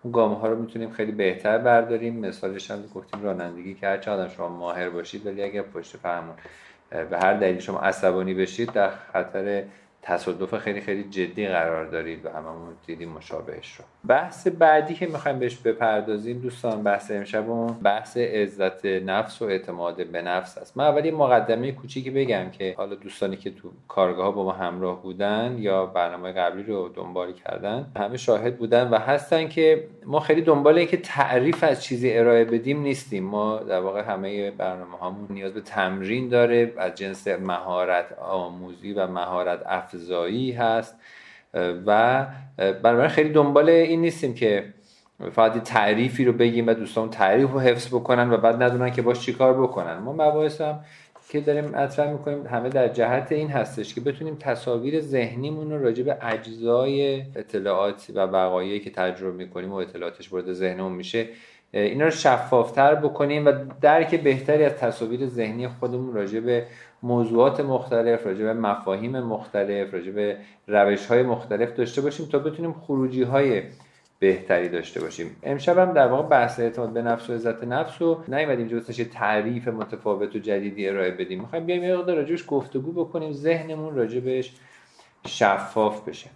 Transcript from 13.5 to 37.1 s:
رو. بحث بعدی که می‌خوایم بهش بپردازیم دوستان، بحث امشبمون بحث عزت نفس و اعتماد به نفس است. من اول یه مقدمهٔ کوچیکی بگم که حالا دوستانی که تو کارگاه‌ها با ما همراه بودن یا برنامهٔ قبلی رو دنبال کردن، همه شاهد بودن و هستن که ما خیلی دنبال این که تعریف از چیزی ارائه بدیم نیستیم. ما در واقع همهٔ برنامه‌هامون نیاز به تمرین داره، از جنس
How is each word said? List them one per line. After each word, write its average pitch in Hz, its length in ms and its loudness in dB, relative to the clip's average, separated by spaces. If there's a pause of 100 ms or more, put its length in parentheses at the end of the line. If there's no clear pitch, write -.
رو. - 100 -20 (220)
بحث 156 420 0
بعدی 160 460 4
که 180 120 -6
می‌خوایم 147 320 -4
بهش 123 180 -4
بپردازیم 110 840 -2
دوستان، 120 440 -6
بحث 101 280 0
امشبمون 110 640 -4 (100)
بحث 101 340 -2
عزت 98 680 -2
نفس 95 560 -2
و - 20 -4
اعتماد 87 640 -4
به 85 160 -8
نفس 87 360 -6
است. - 180 -16
من 139 80 -2
اول 147 200 2
یه 160 80 0
مقدمهٔ 123 600 2
کوچیکی 131 380 -10
بگم 117 400 -2
که 92 260 -8
حالا 101 180 -6
دوستانی 98 420 -6
که 95 140 -10
تو 90 200 -18 (180)
کارگاه‌ها 92 420 2
با 98 140 -4
ما 95 80 -2
همراه 90 500 -6
بودن 104 560 -4
یا 95 280 0
برنامهٔ 90 460 -4
قبلی 90 300 -2
رو 98 260 -4
دنبال 90 440 -8
کردن، 101 540 -8 (100)
همه 104 200 -4
شاهد 123 420 0
بودن 120 300 4
و 110 100 4
هستن 147 500 0
که 156 360 4 (220)
ما 147 140 2
خیلی 160 220 4
دنبال 151 360 8
این 170 100 2
که - 80 2
تعریف 135 680 2
از 135 180 2
چیزی 123 300 0
ارائه 117 320 8
بدیم 120 380 0
نیستیم. 127 420 -4
ما 104 320 -2
در 95 240 -2
واقع 98 220 -4
همهٔ 101 480 -4
برنامه‌هامون 92 800 -8
نیاز 98 220 -8
به 104 80 -10
تمرین 98 680 -4
داره، 120 500 4
از 90 160 -4
جنس 98 340 -8